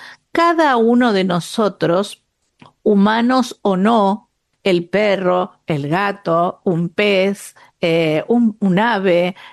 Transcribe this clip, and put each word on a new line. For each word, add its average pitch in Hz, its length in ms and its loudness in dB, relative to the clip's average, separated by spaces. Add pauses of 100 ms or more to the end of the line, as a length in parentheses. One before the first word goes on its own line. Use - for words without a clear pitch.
(320)
Cada 330 440 2
uno 233 380 2
de 190 100 0
nosotros, 185 1000 -2 (580)
humanos 226 800 0
o 196 160 0
no, 202 540 0 (320)
el 180 260 0
perro, 190 800 -2
el 143 200 -4
gato, 185 760 -2
un 170 260 -2
pez, 202 640 -2 (240)
eh, 165 480 0
un, 233 320 0
un 190 200 0
ave, 190 560 0 (180)